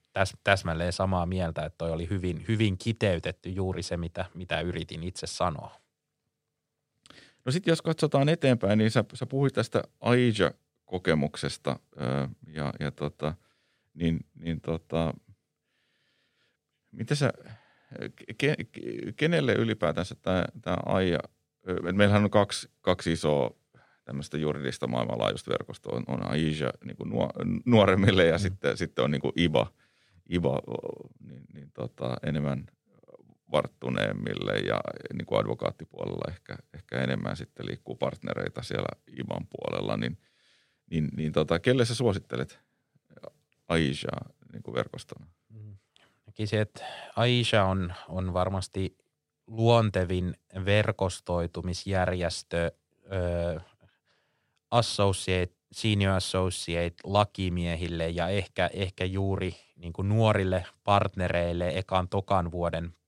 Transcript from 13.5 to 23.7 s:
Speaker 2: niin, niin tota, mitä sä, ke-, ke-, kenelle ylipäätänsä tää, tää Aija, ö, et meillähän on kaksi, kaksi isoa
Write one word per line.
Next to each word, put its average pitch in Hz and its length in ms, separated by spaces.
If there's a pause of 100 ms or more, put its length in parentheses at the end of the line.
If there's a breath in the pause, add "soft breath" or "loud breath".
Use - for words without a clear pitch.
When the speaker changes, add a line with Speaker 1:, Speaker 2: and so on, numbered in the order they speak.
Speaker 2:
niin, 82 260 (160)
niin 82 260
tota, 82 520 (1800)
mitä 113 240
sä, 139 180 (1080 loud breath)
ke-, 143 200
ke-, - 520
kenelle 151 380
ylipäätänsä 95 680
tää, 92 240 (160)
tää 87 240
Aija, 92 340 (480)
ö, 87 220
et 95 60
meillähän 104 280
on 101 80
kaksi, - 380 (120)
kaksi 90 300
isoa 76 400 (520 soft breath)